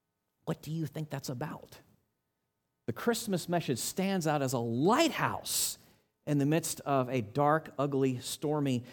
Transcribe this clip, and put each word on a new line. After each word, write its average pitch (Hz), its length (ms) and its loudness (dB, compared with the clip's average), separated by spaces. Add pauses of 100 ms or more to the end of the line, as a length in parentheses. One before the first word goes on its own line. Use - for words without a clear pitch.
(460)
What - 160 -4
do 147 80 -10
you 160 160 -4
think 156 240 -8
that's 135 180 -8
about? - 500 -10 (1080)
The - 80 -4
Christmas 214 520 0
message 160 320 0
stands 190 480 -2
out 147 140 2
as 131 140 0
a 127 40 2
lighthouse 139 1160 2 (500)
in 147 120 2
the 139 80 4
midst 151 340 0
of 131 300 2
a 131 100 0
dark, 147 580 2
ugly, 135 420 2
stormy 139 720 -2